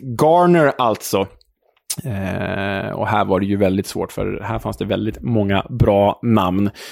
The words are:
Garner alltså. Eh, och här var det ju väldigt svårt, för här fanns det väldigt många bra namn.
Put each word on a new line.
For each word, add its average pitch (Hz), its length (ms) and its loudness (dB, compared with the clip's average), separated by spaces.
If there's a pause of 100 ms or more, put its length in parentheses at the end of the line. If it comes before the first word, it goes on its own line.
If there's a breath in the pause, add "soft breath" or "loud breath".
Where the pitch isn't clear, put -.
(220)
Garner 165 560 6
alltså. 104 500 0 (760)
Eh, 98 880 -6
och 101 160 -4
här 104 180 0
var 95 140 2
det 101 60 0
ju 101 120 0
väldigt 95 300 2
svårt, 92 240 -6
för 98 320 -6
här 110 160 -6
fanns 107 180 -8
det 98 80 -6
väldigt 104 360 -4
många 101 480 0
bra 101 540 4
namn. 101 440 2 (240 loud breath)